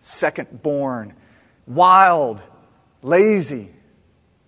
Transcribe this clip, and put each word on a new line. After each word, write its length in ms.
second 600
born, 520
wild, 760
lazy, 680